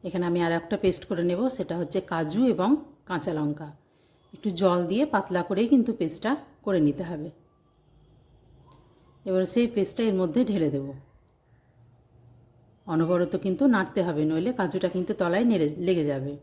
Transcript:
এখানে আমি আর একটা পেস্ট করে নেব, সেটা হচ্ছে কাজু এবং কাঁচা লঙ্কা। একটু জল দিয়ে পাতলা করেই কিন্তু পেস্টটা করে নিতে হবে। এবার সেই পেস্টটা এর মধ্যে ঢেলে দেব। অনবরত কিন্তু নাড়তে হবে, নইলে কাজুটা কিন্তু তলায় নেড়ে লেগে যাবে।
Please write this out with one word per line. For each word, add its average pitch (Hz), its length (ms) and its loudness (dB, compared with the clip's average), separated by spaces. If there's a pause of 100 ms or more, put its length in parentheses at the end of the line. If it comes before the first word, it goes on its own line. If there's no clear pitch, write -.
এখানে 180 220 -4
আমি 175 160 0
আর 170 100 2
একটা 165 260 -2
পেস্ট 185 280 0
করে 170 180 -4
নেব, 180 260 0
সেটা 175 280 -6
হচ্ছে 180 240 -4
কাজু 165 440 -2
এবং 226 400 2 (200)
কাঁচা 180 280 -4
লঙ্কা। 147 420 -4 (580)
একটু - 160 -4
জল 180 380 2
দিয়ে 220 180 2
পাতলা 185 380 0
করেই 202 240 0
কিন্তু 233 260 4
পেস্টটা 185 420 -2 (280)
করে 190 160 2
নিতে 147 240 2
হবে। 165 260 -8 (2000)
এবার 185 200 2
সেই 233 220 2
পেস্টটা 214 360 -2
এর 220 100 2
মধ্যে 185 320 2
ঢেলে 180 260 0
দেব। 139 220 -6 (1900)
অনবরত 175 520 0
কিন্তু 190 300 2
নাড়তে 196 360 2
হবে, 156 220 0
নইলে 165 280 0
কাজুটা 185 360 -2
কিন্তু 185 240 -4
তলায় 185 320 0
নেড়ে 185 220 4 (100)
লেগে 175 280 0
যাবে। 143 380 -4